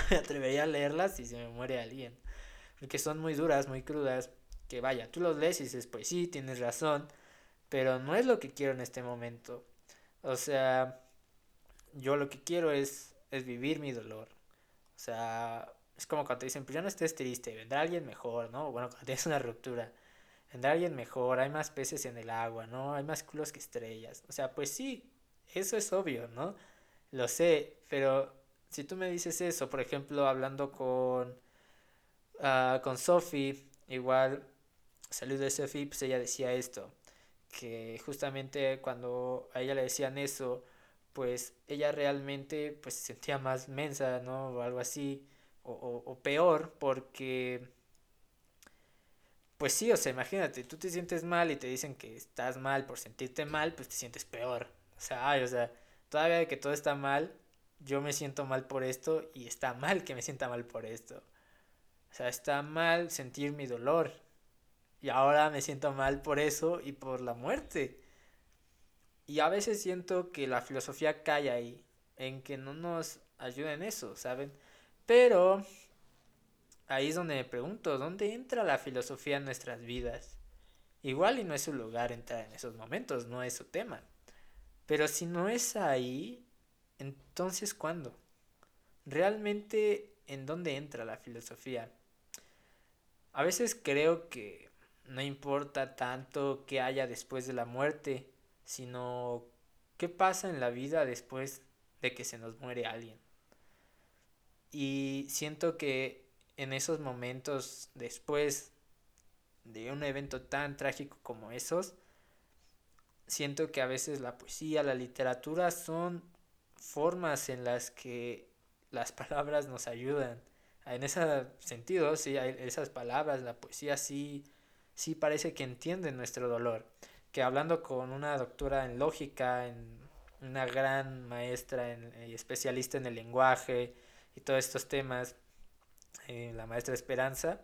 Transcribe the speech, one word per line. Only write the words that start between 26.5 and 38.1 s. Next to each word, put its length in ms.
Lo 160
sé, 500
pero 440
si 140
tú 140
me 120
dices 320
eso, 280
por 120
ejemplo, 460
hablando 440
con, 640
ah, 420
con 140
Sophie, 720
igual, 560
saludos 320
de 100
Sophie, 360
pues 160
ella 160
decía 340
esto, 380
que 540
justamente 760